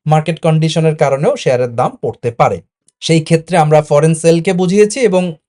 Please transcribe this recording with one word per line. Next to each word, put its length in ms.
মার্কেট 340
কন্ডিশনের 560
কারণেও 400
শেয়ারের 400
দাম 260
পড়তে 280
পারে। 300
সেই 200
ক্ষেত্রে 360
আমরা 260
ফরেন 320
সেলকে 380
বুঝিয়েছি 480
এবং 340